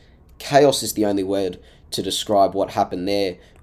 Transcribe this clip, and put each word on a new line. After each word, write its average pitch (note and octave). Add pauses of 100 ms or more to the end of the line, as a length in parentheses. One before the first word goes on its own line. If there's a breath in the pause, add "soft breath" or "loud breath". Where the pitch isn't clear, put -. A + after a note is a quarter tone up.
(380 soft breath)
Chaos C#3
is G#2+
the G#2+
only G2
word F#2+ (300 soft breath)
to -
describe F#2+
what F#2+
happened G2
there G2+ (260 soft breath)